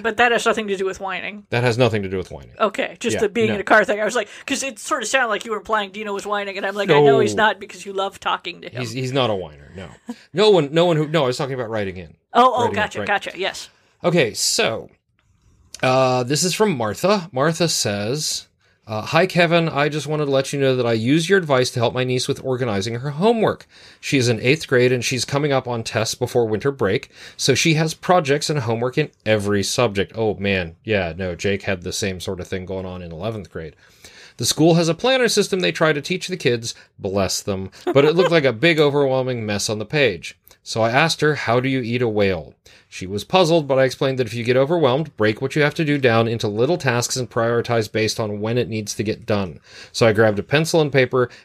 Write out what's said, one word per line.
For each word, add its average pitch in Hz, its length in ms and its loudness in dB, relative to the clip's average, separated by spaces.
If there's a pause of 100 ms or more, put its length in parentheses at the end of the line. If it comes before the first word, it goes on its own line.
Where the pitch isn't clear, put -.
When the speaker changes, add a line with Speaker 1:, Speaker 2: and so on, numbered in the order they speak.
Speaker 1:
But 220 160 -2
that 240 160 4
has 226 140 2
nothing 220 220 0
to 196 100 -2
do 190 80 -2
with 185 140 -6
whining. 190 500 -8
Speaker 2:
That 120 140 0
has 117 120 4
nothing 113 280 2
to 95 40 -4
do 95 80 -4
with 90 140 -6
whining. 69 280 -18
Speaker 1:
Okay, - 400 -2
just 220 180 0
Speaker 2:
Yeah, 180 60 0
Speaker 1:
the 202 60 2
being 220 200 0
Speaker 2:
no. 214 80 0
Speaker 1:
in 196 40 -4
a 180 40 -4
car 214 200 6
thing. 214 160 -2
I 214 60 -2
was 202 80 -4
like, 220 140 -2 (180)
'cause 262 160 -4
it 269 160 -8
sort 285 240 -4
of 202 60 -6
sounded 262 200 0
like 233 160 -2
you 233 60 -8
were 214 80 -4
implying 202 320 -4
Dino 208 240 -8
was 196 100 -8
whining, 202 320 -4
and 202 80 -8
I'm 196 120 -4
like, 202 120 -4
"I 147 120 6
know 139 180 8
he's - 160 2
Speaker 2:
No. 220 140 2
Speaker 1:
not 196 120 -2
because 185 240 -16
you 196 80 -12
love 196 280 -4
talking 175 420 -6
to 175 80 -14
him." - 100 -10
Speaker 2:
He's, 117 120 -8
he's 127 200 -6
not 131 160 2
a 107 60 0
whiner, 76 420 -10
no. 92 120 -14 (440)
No 208 180 4
one, 151 220 4
no 165 140 4
one 170 100 2
who, 151 120 0
no, 151 160 2
I - 20 2
was 127 100 0
talking 139 180 -4
about 123 140 -6
writing 101 300 -4
in. 82 160 -16 (180)
Speaker 1:
Oh, 240 220 6
oh, 247 60 0
Speaker 2:
Writing 233 100 2
in, 202 60 -6
Speaker 1:
gotcha, 214 240 -4
Speaker 2:
right. 202 80 -6
Speaker 1:
gotcha, 202 280 -2
yes. - 320 -8 (340)
Speaker 2:
Okay, 143 300 2
so, 127 560 -2 (960)
uh, 127 400 2
this 143 220 -2
is 170 100 -2
from 214 220 2
Martha. 165 560 0
Martha 160 360 0
says, 110 760 -4 (400)
uh, 107 160 -6
"Hi, 170 240 2
Kevin. 170 420 2
I 143 200 0
just 143 180 -6
wanted 151 200 -2
to 139 40 -2
let 135 220 0
you 143 80 -2
know 131 160 4
that 123 100 0
I 117 60 2
used 139 360 2
your 196 100 4
advice 139 320 2
to 123 100 -4
help 117 140 2
my 127 100 0
niece 127 240 -2
with 135 160 -4
organizing 117 520 -2
her 135 140 -6
homework. 185 560 0 (340)
She - 180 0
is 120 100 4
in 113 120 0
eighth 143 280 -2
grade, 123 240 4
and 120 120 -2
she's 123 200 -2
coming 143 280 -2
up 131 160 -2
on 117 140 -6
tests 110 320 -4
before 120 320 0
winter 107 260 -2
break, 110 380 -2 (260)
so - 180 2
she 160 200 4
has 160 200 0
projects 151 560 2
and 151 100 -2
homework 117 380 -2
in 151 120 -2 (160)
every 104 360 2
subject." 101 520 0
Oh, 110 200 -2
man. 92 500 -2
Yeah, 95 320 0
no, 90 180 -6
Jake 98 280 -2
had 92 200 -4
the 90 100 -8
same 95 280 -4
sort 92 200 -6
of 87 80 -8
thing 92 160 -8
going 95 220 -8
on 90 160 -10
in 85 100 -12
eleventh 98 380 -8
grade. 80 240 -12 (600)
"The 120 100 -4
school 160 280 4
has 170 140 2
a 165 60 0
planner 254 340 0
system 196 320 0
they 175 120 0
try 160 200 2
to 147 80 -2
teach 180 280 -6
the 180 80 -8
kids, 117 380 -2 (240)
bless 95 420 -2
them, 95 300 -6 (220)
but 139 120 6
it 151 100 4
looked 175 180 4
like 160 120 4
a 127 80 4
big, 151 280 2
overwhelming 131 640 0
mess 104 240 -4
on 107 120 -2
the 107 60 -6
page. 117 520 -2 (260)
So - 160 -4
I 117 100 2
asked 156 320 2
her, 147 120 2
'How 120 240 0
do 127 100 -2
you 131 120 -2
eat 120 220 -2
a 120 60 2
whale?' 95 460 0 (340)
She - 180 -12
was 101 180 -6
puzzled, 170 420 0
but 135 120 0
I 135 60 4
explained 131 340 -2
that 123 80 -2
if 104 80 -10
you 120 100 -6
get 123 120 2
overwhelmed, 143 600 0
break 107 240 0
what 135 160 -4
you 151 60 2
have 147 140 0
to 165 80 -2
do 147 120 0
down 117 320 4
into 117 180 -4
little 120 300 2
tasks 123 400 -2
and 123 120 -4
prioritize 117 640 0
based 110 300 -2
on 104 220 -4
when 117 160 -2
it 120 100 -2
needs 110 260 -6
to - 80 -4
get 104 220 -4
done. 98 360 -2 (320)
So 120 140 4
I 110 60 6
grabbed 104 260 4
a 98 40 -4
pencil 160 400 2
and 143 100 0
paper, 127 380 2 (140)